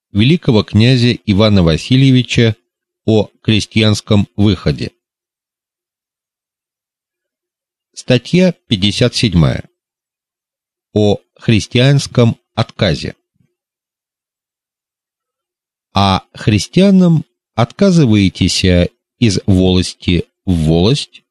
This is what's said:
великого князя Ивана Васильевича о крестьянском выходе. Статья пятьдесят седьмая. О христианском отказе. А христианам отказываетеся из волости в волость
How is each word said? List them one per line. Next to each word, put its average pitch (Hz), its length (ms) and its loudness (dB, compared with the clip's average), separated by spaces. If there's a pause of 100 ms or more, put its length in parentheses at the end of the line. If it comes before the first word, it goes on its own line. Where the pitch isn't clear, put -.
(100)
великого 113 540 0
князя 120 480 2
Ивана 104 500 0
Васильевича 120 920 0 (480)
о 107 260 0 (120)
крестьянском 107 920 -2
выходе. 85 560 -2 (3000)
Статья 170 580 -2 (140)
пятьдесят 104 480 -2
седьмая. 80 540 -2 (1200)
О 104 260 0 (180)
христианском 120 1000 0 (160)
отказе. 82 600 -6 (2750)
А 98 300 0 (100)
христианам 180 880 0 (300)
отказываетеся 104 1300 0 (320)
из 104 260 0
волости 92 760 0 (200)
в 95 140 -2
волость 85 720 -2